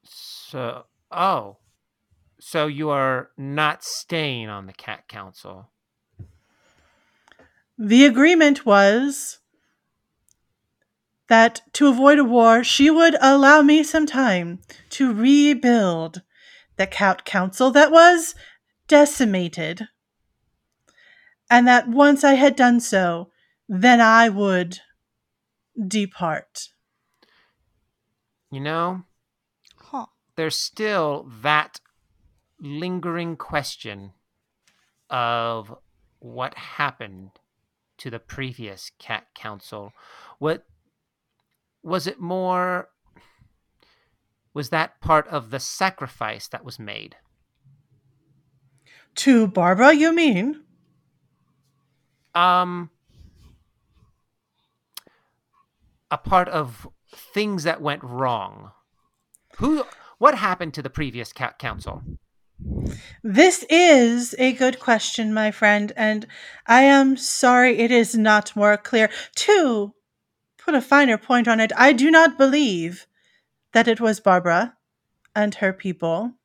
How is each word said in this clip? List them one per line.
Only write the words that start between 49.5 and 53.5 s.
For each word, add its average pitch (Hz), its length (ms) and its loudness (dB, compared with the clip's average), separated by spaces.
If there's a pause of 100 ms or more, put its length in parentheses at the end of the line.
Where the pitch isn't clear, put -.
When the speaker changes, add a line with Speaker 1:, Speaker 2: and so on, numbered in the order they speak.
Speaker 2:
you 311 180 0
mean? 294 520 -2 (1700)
Speaker 1:
Um, 180 560 -2 (3250)